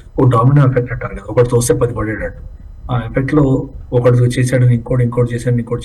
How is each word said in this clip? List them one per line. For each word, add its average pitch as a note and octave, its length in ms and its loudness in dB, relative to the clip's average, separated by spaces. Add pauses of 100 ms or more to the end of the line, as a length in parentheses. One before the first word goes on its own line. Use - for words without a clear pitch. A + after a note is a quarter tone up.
(200)
ఓ C3+ 80 4
డొమినో C3 420 6
ఎఫెక్ట్ A#2+ 220 -2
అంటారు - 220 -8
కదా, F#2 140 -12
ఒకటి - 200 2
తోస్తే - 260 2
పది - 200 -2
పడేటట్టు. - 480 -6 (500)
ఆ B2 60 -2 (120)
ఎఫెక్ట్‌లో C3+ 580 0 (240)
ఒకడు B2 240 4
చేశాడని B2 580 2
ఇంకోటి, B2 300 -2
ఇంకోటి A#2+ 300 -2
చేశాడని A#2+ 240 -2
ఇంకోటి A#2 260 -6